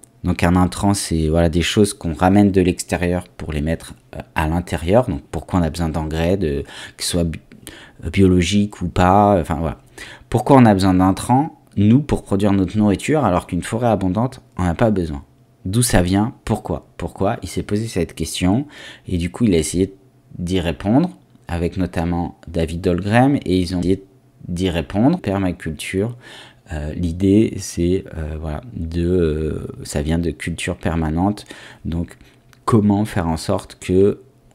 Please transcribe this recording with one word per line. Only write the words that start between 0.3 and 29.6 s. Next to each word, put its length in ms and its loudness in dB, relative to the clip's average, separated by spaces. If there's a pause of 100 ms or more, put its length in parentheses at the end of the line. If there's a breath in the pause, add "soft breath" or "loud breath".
un 120 4
intrant 380 2
c'est, 340 -2
voilà, 220 4
des 120 2
choses 300 2
qu'on 220 -6
ramène 380 4
de 100 4
l'extérieur 680 -2
pour 240 -10
les 80 -4
mettre, 320 -4 (240)
euh, 40 -10 (140)
à 140 0
l'intérieur, 600 0
donc 100 -4 (100)
pourquoi 300 -2
on 20 2
a 60 2
besoin 220 -4
d'engrais, 480 -2
de, 260 -2 (320 loud breath)
que 80 -10
ce 60 -4
soit 140 0
bi-, 140 -4 (640 loud breath)
euh, 60 -6
biologique 720 2
ou 80 -4
pas, 500 4
enfin 180 -2
voilà. 220 -6 (520 loud breath)
Pourquoi 260 4
on 80 10
a 80 8
besoin 220 4
d'intrants, 640 2 (160)
nous, 260 4
pour 220 -2
produire 300 0
notre 240 0
nourriture, 480 2
alors 220 0
qu'une 160 -4
forêt 240 -4
abondante, 560 0 (160)
on 60 0
n'a 100 0
pas 160 2
besoin ? 340 -2 (400)
D'où 160 0
ça 220 2
vient ? 320 0 (100)
Pourquoi ? 420 -4 (120)
Pourquoi ? 440 -4
Il 60 -10
s'est 140 -6
posé 240 -4
cette 260 -4
question, 540 0 (420 loud breath)
et 80 -2
du 140 -2
coup 140 -2
il 100 4
a 20 4
essayé 380 0 (440)
d'y 220 -2
répondre, 480 0 (400)
avec 300 -4
notamment 680 -4
David 360 -4
Dahlgren, 640 2
et 120 2
ils 160 -2
ont 60 -2
essayé 240 0 (440)
d'y 200 -2
répondre. 500 0
Permaculture, 1000 -4 (560 loud breath)
euh, 180 -6
l'idée 640 2
c'est, 480 -2 (140)
euh, 200 -8
voilà, 220 -8 (140)
de, 340 -2
euh, 580 0 (160)